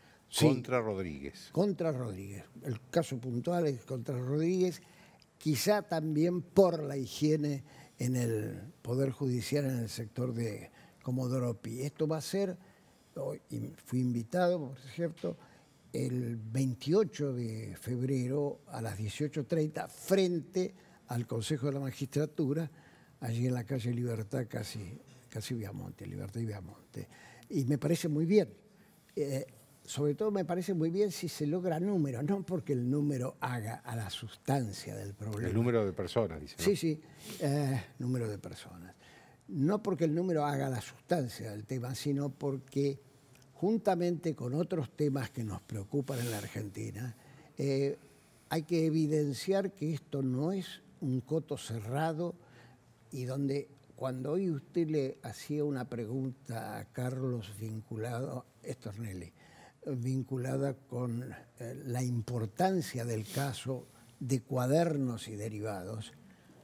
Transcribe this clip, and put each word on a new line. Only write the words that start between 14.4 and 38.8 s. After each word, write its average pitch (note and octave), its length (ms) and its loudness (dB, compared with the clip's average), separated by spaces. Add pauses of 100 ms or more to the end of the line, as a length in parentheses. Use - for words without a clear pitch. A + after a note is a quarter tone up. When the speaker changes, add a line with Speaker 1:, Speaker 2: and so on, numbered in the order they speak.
Speaker 1:
por C3+ 100 -14
cierto, E3+ 580 -6 (540)
el B2 460 -2
veintiocho C3+ 960 0
de A2 460 -6
febrero C3 880 0
a - 140 -8
las G#2 160 -4
dieciocho C3 480 -2
treinta D#3 420 0
frente F3+ 840 2 (360)
al A#2+ 180 0
Consejo A#2 400 0
de C#3 60 0
la C#3 80 -2
Magistratura, D3 880 0 (480)
allí A#2 260 0
en B2+ 80 4
la B2 120 0
calle A#2+ 280 0
Libertad, A#2 560 -2
casi, A2 500 -8 (300)
casi - 240 -6
Viamonte, G2 540 -6
Libertad G2 320 -6
y A#2 60 0
Viamonte. - 600 -10 (420)
Y C#3 160 2
me C#3 120 4
parece E3 300 2
muy D3+ 180 2
bien. G3 240 8 (640)
Eh, C#3 300 -2 (400)
sobre C#3+ 300 0
todo G#3+ 160 2
me G3 140 2
parece F3 280 0
muy E3 160 4
bien G3 220 2
si - 160 -4
se D3+ 180 -2
logra E3+ 340 2
número, D#3 440 2
no G3 200 2
porque D#3+ 300 0
el B2 160 2
número C#3 520 2
haga A#2+ 340 -2
a A#2+ 200 -8
la G#2 140 -4
sustancia G#2+ 840 -2
del G2+ 180 -8
problema. G#2 360 -4
Speaker 2:
El F#2 40 0
número A#2 320 6
de F#2+ 60 2
personas, F2+ 500 0
dice, D2 160 -12
¿no? - 60 -2
Speaker 1:
Sí, F#3+ 120 6
sí, D#3 260 0 (400)
eh, C#3 420 2 (160)
número B2 280 0
de G2+ 120 -4
personas. F2 560 -14 (540)